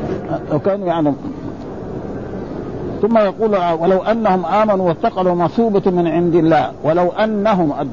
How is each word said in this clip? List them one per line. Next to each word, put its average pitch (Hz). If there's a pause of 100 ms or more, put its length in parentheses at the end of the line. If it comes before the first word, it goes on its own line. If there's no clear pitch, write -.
(520)
وكانوا 190
يعلم. 160 (1900)
ثم 226
يقول: 208 (240)
"ولو 185
أنهم 190
آمنوا 190
واتقوا 190
لمثوبة 190
من 175
عند 165
الله". 156 (140)
ولو 175
أنهم، 202 (180)